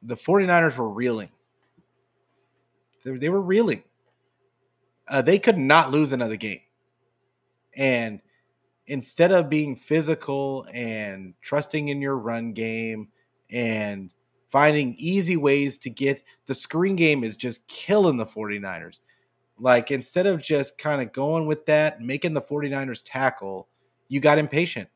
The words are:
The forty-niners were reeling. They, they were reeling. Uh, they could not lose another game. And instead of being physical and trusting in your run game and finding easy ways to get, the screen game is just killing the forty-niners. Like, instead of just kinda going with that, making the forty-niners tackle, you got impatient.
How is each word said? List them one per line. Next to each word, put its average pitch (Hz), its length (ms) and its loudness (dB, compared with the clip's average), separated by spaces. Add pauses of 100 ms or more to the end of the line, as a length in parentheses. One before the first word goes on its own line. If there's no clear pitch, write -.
The 117 160 -10
forty-niners 175 600 4
were 117 120 -2
reeling. 110 400 -4 (1800)
They, 131 120 -10
they 143 120 -2
were 196 120 0
reeling. 190 420 2 (1200)
Uh, 135 140 0
they 170 180 4
could 208 180 4
not 143 340 6
lose 147 200 2
another 120 240 -2
game. 104 240 -8 (1120)
And 117 460 0 (680)
instead 143 460 0
of 175 180 4
being 151 280 -2
physical 143 960 -2
and 107 680 -8
trusting 147 460 -4
in 143 140 -4
your 139 160 -2
run 117 340 -6
game 113 580 -6 (400)
and 107 600 -4 (360)
finding 147 500 2
easy 175 400 0
ways 143 420 2
to - 100 -10
get, 139 320 -4 (260)
the 135 80 -4
screen 185 420 -2
game 151 260 4
is 110 140 -6
just - 320 -8
killing 185 480 2
the 110 80 -2
forty-niners. 98 720 -10 (580)
Like, 123 320 4
instead 143 360 -2
of 185 160 0
just 143 360 -2
kinda 143 280 -2
going 151 420 -2
with 151 200 -4
that, 151 340 2
making 143 320 -4
the 143 80 -2
forty-niners 139 640 -6
tackle, 98 680 -4 (400)
you 139 100 -2
got 147 180 8
impatient. 151 580 -2